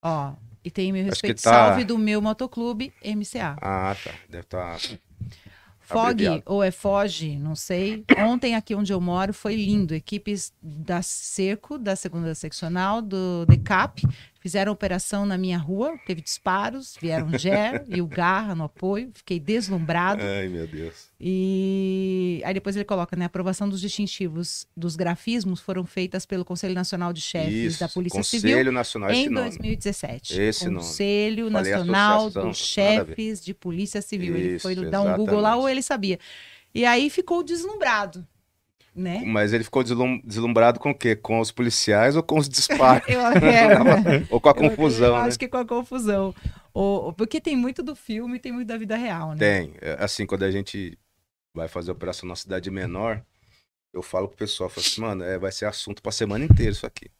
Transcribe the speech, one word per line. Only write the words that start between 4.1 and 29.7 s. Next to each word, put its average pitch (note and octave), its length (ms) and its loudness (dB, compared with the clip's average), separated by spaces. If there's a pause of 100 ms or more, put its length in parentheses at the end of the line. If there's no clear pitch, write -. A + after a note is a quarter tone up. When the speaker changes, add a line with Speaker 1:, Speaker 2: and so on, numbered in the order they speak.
Speaker 2:
Deve E2+ 160 -14
tá F2 340 -8 (1000)
Speaker 1:
Fog, A3+ 300 0
Speaker 2:
abreviado. G3+ 340 0
Speaker 1:
ou G3+ 180 0
é F#3+ 80 2
Foge, D#3+ 680 -2
não D#3 180 -6
sei. G3+ 480 -4 (140)
Ontem A#3 360 0
aqui A3 200 -4
onde G3+ 180 -2
eu F#3 80 0
moro F3+ 320 -2
foi G#3+ 240 -4
lindo. G3+ 380 0
Equipes G#3 580 -6 (100)
da D#3+ 380 -6
Cerco, G3+ 800 -6
da G3+ 180 -2
segunda E3+ 380 -6
seccional, F3+ 680 -4
do F#3 460 -2
decap, - 600 6 (320)
fizeram G3 320 0
operação G3 540 -2
na F#3+ 140 0
minha F#3 200 0
rua, G3+ 480 -4
teve E3+ 140 -6
disparos, G#3+ 800 -4
vieram D#3+ 380 -2
Gé G#3 460 0
Speaker 2:
<laughs> C4 40 -18
Speaker 1:
e F3 140 -2
o E3+ 40 -2
Garra F#3 480 0
no E3 100 -4
apoio. G3+ 500 -6
Fiquei - 260 -6
deslumbrado. F#3 840 0
Speaker 2:
Ai, G2 260 -2
meu E2+ 180 -6
Deus. D#2+ 420 -12 (120)
Speaker 1:
E F#3+ 1200 0
aí F#3 100 -4
depois G3 220 -4
ele G3+ 80 -4
coloca, F3+ 320 -4
né, F3 80 -2
"A - 20 -2
aprovação F#3 420 -4
dos G3 120 -4
distintivos F3 880 -6 (100)
dos E3+ 180 -4
grafismos F3+ 640 -2
foram F#3 260 -4
feitas F#3 400 -6
pelo F3+ 200 -4
Conselho F#3 300 -6
Nacional F3+ 380 -2
de D#3+ 80 -8
Chefes D#3 520 -2
Speaker 2:
Isso, E3 80 -6
Speaker 1:
da E3+ 80 -4
Polícia F3+ 300 -4
Speaker 2:
Conselho G#3+ 220 -2
Speaker 1:
Civil G#3 320 4
Speaker 2:
Nacional, G3+ 380 -2
Speaker 1:
em B3 120 2
Speaker 2:
esse D4 80 0
nome. B3 180 0
Speaker 1:
dois - 100 -12
mil A3 140 -4